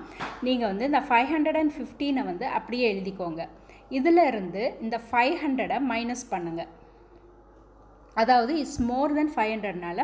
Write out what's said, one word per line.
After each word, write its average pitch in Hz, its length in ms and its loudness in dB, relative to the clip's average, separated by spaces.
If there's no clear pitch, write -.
நீங்க 254 240 2
வந்து 202 200 -2
இந்த 277 180 4
ஃபைவ் 254 240 4
ஹண்ட்ரட் 311 280 2
அண்ட் 302 160 2
ஃபிஃப்டீனை 269 540 -2
வந்து 175 160 -6
அப்படியே 247 340 -2
எழுதிக்கோங்க. 185 500 -6
இதுல 339 320 6
இருந்து 190 320 -4
இந்த 226 120 -4
ஃபைவ் 254 340 4
ஹண்ட்ரடை 226 360 0
minus 233 400 -4
பண்ணுங்க. 170 300 -4
அதாவது, 240 300 4
it's - 120 -8
more 262 260 2
than 302 220 2
five 220 160 2
hundred-னால 185 500 -4